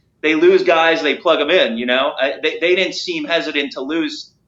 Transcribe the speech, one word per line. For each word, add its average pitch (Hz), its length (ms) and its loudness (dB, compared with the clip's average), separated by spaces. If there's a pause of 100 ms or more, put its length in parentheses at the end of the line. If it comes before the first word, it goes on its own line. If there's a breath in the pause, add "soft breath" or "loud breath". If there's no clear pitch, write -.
(200)
they 156 140 2
lose 180 300 6
guys, 165 380 2
they 147 140 0
plug 156 240 2
'em 147 100 -2
in, 131 280 2
you 123 80 -4
know. 135 320 0
I, 135 240 -2
they, 156 160 -2
they 170 160 0
didn't 185 200 -2
seem 165 300 -6
hesitant 147 480 -2
to 143 100 -12
lose 151 500 -6 (160)